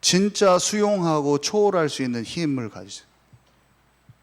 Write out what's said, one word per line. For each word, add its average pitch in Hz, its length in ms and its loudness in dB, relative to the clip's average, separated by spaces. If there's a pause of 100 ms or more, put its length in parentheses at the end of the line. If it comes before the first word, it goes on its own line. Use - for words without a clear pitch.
진짜 190 580 2
수용하고 170 800 0
초월할 190 500 0
수 135 140 -6
있는 120 200 -4
힘을 135 460 -4
가지세요. 98 380 -18 (1160)